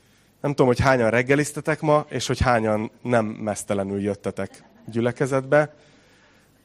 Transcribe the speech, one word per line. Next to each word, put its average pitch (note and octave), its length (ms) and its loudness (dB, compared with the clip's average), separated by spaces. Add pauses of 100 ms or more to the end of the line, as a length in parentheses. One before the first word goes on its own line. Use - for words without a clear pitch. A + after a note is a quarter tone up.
(420)
Nem D3 100 -2
tudom, C#3 160 2
hogy B2 120 2
hányan B2+ 300 4
reggeliztetek C#3 720 0
ma, D3+ 280 2
és C3 180 -6
hogy B2+ 120 -2
hányan A2 520 0 (100)
nem A#2+ 240 2
meztelenül G2+ 760 -4
jöttetek G2 640 -6 (220)
gyülekezetbe. C3 880 0 (880)